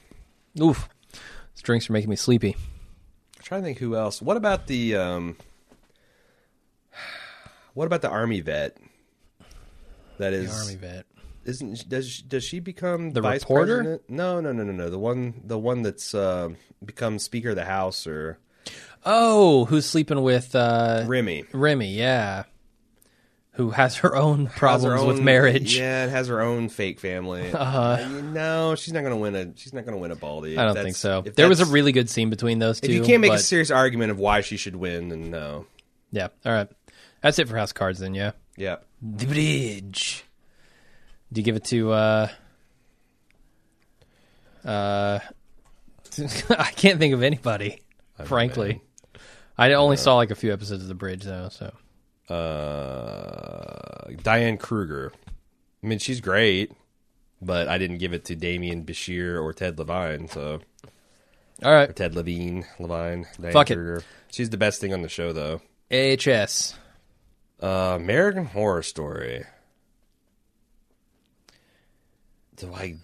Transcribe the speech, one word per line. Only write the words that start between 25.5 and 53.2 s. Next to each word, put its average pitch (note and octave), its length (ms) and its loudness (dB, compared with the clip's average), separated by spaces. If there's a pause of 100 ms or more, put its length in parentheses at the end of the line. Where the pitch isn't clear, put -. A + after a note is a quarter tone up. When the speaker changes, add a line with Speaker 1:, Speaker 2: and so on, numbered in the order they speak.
Speaker 2:
yeah, C3 260 0
and B2+ 80 -2
has C3 160 -2
her A#2 140 0
own A#2 280 0
fake G2 300 -6
family. F2+ 540 -6
Speaker 1:
Uh-huh. C3+ 260 0
Speaker 2:
Uh, B2 320 2
you C#3+ 100 -8
know, D#3+ 540 -2
she's E3 180 -8
not D#3+ 100 -2
gonna B2+ 140 -2
win G#2 180 -2
a, F#2 200 -6
she's - 180 -20
not A#2+ 120 -10
gonna A2 120 -8
win F2 140 -6
a E2 40 -8
Baldy. D#2 420 -8
Speaker 1:
I A#2+ 80 2
don't G#2+ 100 4
Speaker 2:
That's, G2+ 100 -2
Speaker 1:
think F#2 120 -4
so. F#2+ 280 0
Speaker 2:
if G#2 100 -12
Speaker 1:
There D#3 120 10
was F3+ 120 8
a F3+ 40 6
Speaker 2:
that's, D#3 100 0
Speaker 1:
really C#3+ 200 6
good B2+ 160 4
scene A2+ 200 0
between A2+ 300 0
those A2+ 220 0
two. C3+ 80 -2
Speaker 2:
if A#2+ 40 4
you A#2 100 2
can't A#2+ 180 8
make G3+ 100 8
a G#2+ 40 6
Speaker 1:
but G#2 60 4
Speaker 2:
serious D#3+ 300 2
argument A#2+ 400 4
of G2 80 -4
why G#2 220 4
she G#2 160 -6
should F#2+ 180 -8
win, F2 340 -6
then E2 220 -8
no. D2+ 340 -10 (460)
Speaker 1:
Yeah, F#2+ 160 -4 (180)
all A#2 60 -2
right. G#2 160 0 (560)
That's D3+ 160 4
it C#3 80 2
for A2+ 100 -6
House G#2 140 -2
Cards F#2+ 280 -4
then, F#2+ 140 -8
yeah? G2+ 180 -4 (260)
Speaker 2:
Yeah. F2+ 180 -6 (260)
Speaker 1:
The A2 240 -8
Bridge. C3+ 960 -4 (1120)
Do A2 80 -4
you G#2 40 0
give A2 100 2
it G#2+ 100 -6
to, A2+ 260 0
uh, G#2+ 360 4 (2250)
uh, G2+ 560 -2 (1000)
<laughs> - 20 -8 (300)
I E3 260 4
can't F#3+ 240 6
think D3 160 6
of B2 80 2
anybody, A2+ 480 0
Speaker 2:
I - 60 -16 (420)
don't - 0 -
know, - 60 -12
Speaker 1:
frankly. A#2+ 440 0
Speaker 2:
man. A2 120 -4 (760)
Speaker 1:
I B2+ 160 6
only C#3+ 240 6
Speaker 2:
Yeah. C3 60 -4
Speaker 1:
saw, C3 120 8
like, A#2+ 160 4
a G2+ 40 -4
few G#2+ 180 -2
episodes G2 300 -8
of F#2 40 -12
The F#2 80 -10
Bridge, F#2+ 280 -10
though, F#2 260 -10
so. - 240 -14 (600)
Speaker 2:
Uh, G1+ 1800 -8 (100)